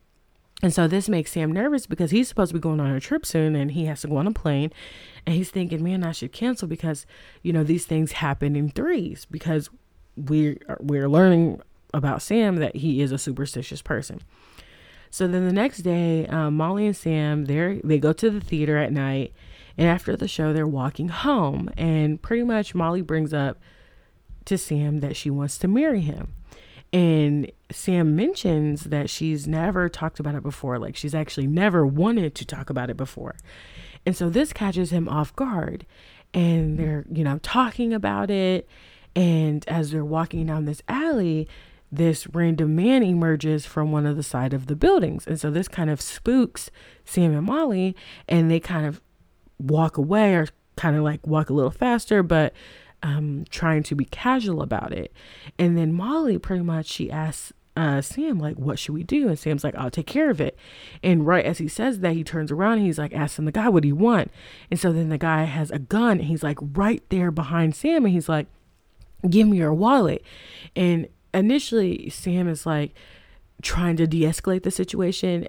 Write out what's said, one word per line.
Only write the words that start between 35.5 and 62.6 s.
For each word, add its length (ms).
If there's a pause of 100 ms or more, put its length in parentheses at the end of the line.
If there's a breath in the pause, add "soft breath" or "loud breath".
And 440
they're, 340
you 120
know, 160
talking 540
about 360
it. 380 (480 loud breath)
And 520
as 240
they're 140
walking 420
down 180
this 220
alley, 600 (440 loud breath)
this 360
random 480
man 260
emerges 640
from 260
one 140
of 120
the 60
side 300
of 140
the 80
buildings. 500
And 140
so 100
this 180
kind 220
of 120
spooks 680 (360 loud breath)
Sam 300
and 100
Molly, 500 (320 loud breath)
and 220
they 100
kind 280
of 120 (600)
walk 380
away 360
or 140 (280)
kind 200
of, 80
like, 220
walk 260
a 20
little 160
faster, 540
but, 280 (520 loud breath)
um, 480
trying 320
to 100
be 120
casual 580
about 280
it. 220 (460 loud breath)
And 180
then 160
Molly 460
pretty 240
much, 240
she 240
asks, 420 (240)
uh, 240
Sam, 380
like, 180
"What 220
should 160
we 80
do?" 240
And 100
Sam's 260
like, 120
"I'll 160
take 160
care 240
of 100
it." 160 (460 loud breath)
And 240
right 180
as 140
he 80
says 320
that, 140
he 100
turns 280
around 280